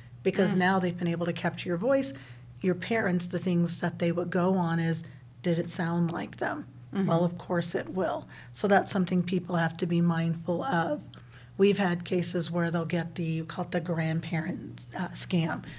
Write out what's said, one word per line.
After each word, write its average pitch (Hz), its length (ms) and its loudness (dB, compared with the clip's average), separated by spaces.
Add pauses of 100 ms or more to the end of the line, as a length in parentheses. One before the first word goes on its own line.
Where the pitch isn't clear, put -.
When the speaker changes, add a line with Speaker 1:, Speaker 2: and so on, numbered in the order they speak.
(220)
Speaker 1:
Because 190 320 2
Speaker 2:
Mm. 180 40 4
Speaker 1:
now 185 200 4
they've 180 180 0
been 175 120 -2
able 170 180 0
to 170 60 0
capture 170 360 -4
your 175 100 0
voice. 269 340 2 (500)
Your 185 120 4
parents, 180 520 0
the 175 120 -2
things 170 420 2
that 170 180 -2
they 170 120 2
would 175 200 0
go 185 240 4
on 165 260 2
is, 165 240 0 (380)
"Did 170 160 2
it 170 100 -2
sound 170 420 0
like - 280 -6
them?" - 280 -2 (280)
Speaker 2:
Mm-hmm. 196 120 2
Speaker 1:
Well, 165 180 6
of 175 120 0
course 175 380 -2
it - 200 -4
will. 185 320 -2 (260)
So - 140 -4
that's 196 240 4
something 180 320 2
people 175 340 -2
have 165 200 0
to 180 100 -2
be 170 140 2
mindful 165 640 0
of. 269 380 0 (560)
We've 196 200 6
had 175 260 2
cases 175 460 0
where 170 200 0
they'll 170 160 0
get 165 300 -2
the, 160 260 -2
call 165 220 -6
it 175 80 -12
the 175 80 2
grandparent, 160 1080 -2 (100)
uh, 180 120 -4
scam, 170 540 0 (160)